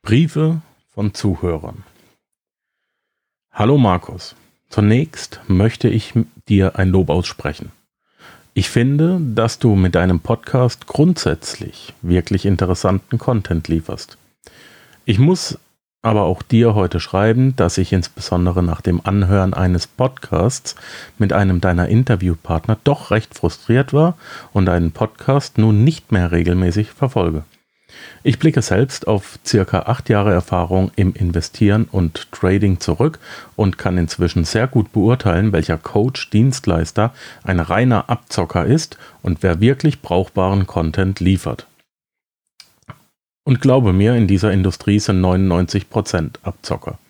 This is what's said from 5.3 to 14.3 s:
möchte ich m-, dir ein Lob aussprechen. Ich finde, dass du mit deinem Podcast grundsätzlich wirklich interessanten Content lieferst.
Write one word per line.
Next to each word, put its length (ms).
möchte 400
ich 260
m-, 120
dir 280
ein 120
Lob 180
aussprechen. 640
Ich 160
finde, 540
dass 360
du 160
mit 200
deinem 260
Podcast 680
grundsätzlich 1160
wirklich 420
interessanten 720
Content 520
lieferst. 500